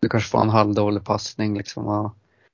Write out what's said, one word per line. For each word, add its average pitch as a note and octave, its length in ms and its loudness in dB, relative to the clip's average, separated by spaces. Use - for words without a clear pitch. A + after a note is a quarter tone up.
du - 80 2
kanske A2+ 200 0
får A#2+ 120 4
en A2 80 4
halvdålig G#2 540 2
passning, G#2+ 540 -2
liksom, A2 300 -8
och G#2+ 280 -4